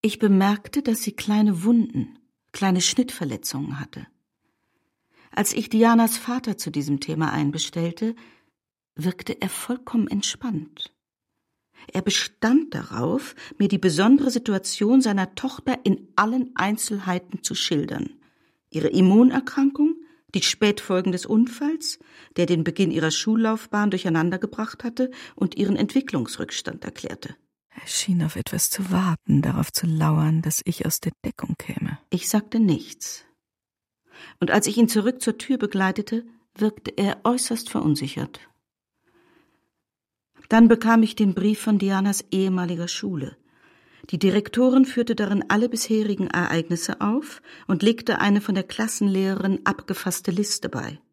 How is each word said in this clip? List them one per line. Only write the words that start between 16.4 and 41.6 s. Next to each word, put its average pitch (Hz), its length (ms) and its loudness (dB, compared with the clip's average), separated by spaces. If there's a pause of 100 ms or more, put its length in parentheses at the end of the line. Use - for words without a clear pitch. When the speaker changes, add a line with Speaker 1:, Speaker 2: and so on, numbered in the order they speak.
Speaker 1:
Einzelheiten 190 880 -4
zu - 140 -6
schildern. - 540 -4 (600)
Ihre - 180 -2
Immunerkrankung, 254 1080 4 (380)
die 190 80 0
Spätfolgen 196 680 0
des 180 140 -4
Unfalls, 269 760 -2 (380)
der 175 80 2
den 165 180 0
Beginn 175 280 0
ihrer 160 200 0
Schullaufbahn 220 800 0
durcheinander 175 480 0
gebracht - 460 -8
hatte 254 260 -2 (240)
und - 220 -2
ihren 196 180 0
Entwicklungsrückstand - 1120 -4
erklärte. - 500 -12 (360)
Speaker 2:
Er - 160 -18
schien 180 360 -2
auf 156 140 -4
etwas - 320 -4
zu 190 220 -4
warten, 180 500 2
darauf - 320 0
zu - 140 -2
lauern, 156 560 2
dass 156 240 -2
ich - 180 -4
aus - 160 -4
der 165 120 -4 (120)
Deckung - 320 -6
käme. - 420 -6 (120)
Speaker 1:
Ich - 180 -4
sagte 214 320 0
nichts. - 640 -2 (1120)
Und 170 120 0
als 208 160 2
ich 208 100 -2
ihn 233 140 6
zurück 233 320 0
zur 226 160 -2
Tür - 180 -2
begleitete, 202 680 -2 (280)
wirkte - 400 -2
er 202 300 -2
äußerst 240 460 -2
verunsichert. 139 680 -2 (2000)
Dann 226 180 10
bekam 226 340 6
ich 220 140 0
den 202 160 2
Brief 208 260 0
von 208 200 0